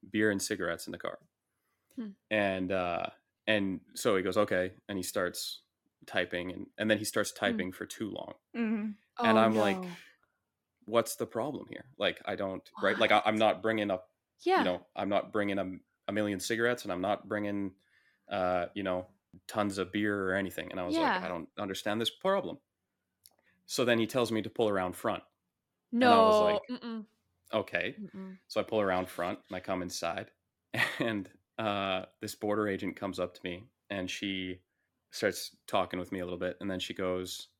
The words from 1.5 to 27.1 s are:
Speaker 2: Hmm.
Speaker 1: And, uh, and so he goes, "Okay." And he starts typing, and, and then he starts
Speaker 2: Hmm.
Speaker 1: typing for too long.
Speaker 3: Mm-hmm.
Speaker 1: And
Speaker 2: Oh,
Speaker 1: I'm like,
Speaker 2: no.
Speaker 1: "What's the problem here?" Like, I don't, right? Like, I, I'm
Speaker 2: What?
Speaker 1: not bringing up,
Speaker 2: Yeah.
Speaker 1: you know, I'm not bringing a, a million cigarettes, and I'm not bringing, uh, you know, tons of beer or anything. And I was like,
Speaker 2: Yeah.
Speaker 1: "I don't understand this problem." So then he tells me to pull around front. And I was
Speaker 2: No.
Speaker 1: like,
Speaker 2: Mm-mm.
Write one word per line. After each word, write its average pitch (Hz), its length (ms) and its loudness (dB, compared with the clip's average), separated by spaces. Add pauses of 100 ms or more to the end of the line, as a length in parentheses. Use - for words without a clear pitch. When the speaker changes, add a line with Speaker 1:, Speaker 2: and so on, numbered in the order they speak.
Speaker 2:
Hmm. 220 160 -10 (180)
Speaker 1:
And, 95 420 2
uh, 90 360 0 (400)
and 98 340 0 (140)
so 113 200 2
he 95 80 2
goes, 95 140 0
"Okay." 90 360 2 (140)
And 101 100 -4
he 90 60 -4
starts - 600 -4 (420)
typing, 90 460 -2
and, 90 160 -10 (100)
and 107 120 0
then 107 100 6
he 107 60 -4
starts 104 260 0 (140)
Speaker 2:
Hmm. 101 160 2
Speaker 1:
typing 92 100 -2
for - 140 -8
too - 260 -6
long. - 240 -10 (200)
Speaker 3:
Mm-hmm. 220 360 -2 (320)
Speaker 1:
And 220 160 6
Speaker 2:
Oh, - 0 -
Speaker 1:
I'm 220 180 4
like, 196 280 2
Speaker 2:
no. 175 140 -12 (840)
Speaker 1:
"What's 113 320 2
the 113 100 -4
problem 117 420 -4
here?" - 160 -12 (140)
Like, 101 260 0
I 101 100 -2
don't, 95 340 -6 (120)
right? 98 180 2
Like, 110 120 6
I, 104 140 8
I'm 110 120 4
Speaker 2:
What? - 20 2
Speaker 1:
not 104 240 4
bringing 107 280 2
up, 92 180 -2 (340)
Speaker 2:
Yeah. 370 140 4
Speaker 1:
you 302 80 4
know, 90 300 -2
I'm 98 140 -2
not 101 240 0
bringing 101 260 0
a, 92 180 -4 (320)
a 101 40 -2
million 104 260 2
cigarettes, 117 440 0
and 101 100 -4
I'm 90 80 -2
not 98 280 0
bringing, 101 460 -2 (540)
uh, 90 460 2
you 101 80 -4
know, 92 240 0 (400)
tons 104 320 0
of 92 140 -2
beer 104 380 0
or 92 40 2
anything. 90 360 -4
And 92 80 -8
I 90 60 -4
was 320 140 0
like, 285 140 2
Speaker 2:
Yeah. 185 100 -2
Speaker 1:
"I 87 60 -4
don't 85 200 -6 (100)
understand 104 420 -2
this 110 100 0
problem." 190 480 -2 (1040)
So - 200 0
then 117 140 6
he 113 80 2
tells 117 240 0
me 110 100 0
to 87 80 -4
pull 113 200 2
around 92 260 0
front. 101 280 -2 (760)
And 247 120 8
I 226 80 10
was 214 200 8
Speaker 2:
No. - 0 -
Speaker 1:
like, 208 280 2
Speaker 2:
Mm-mm. 226 360 -8 (480)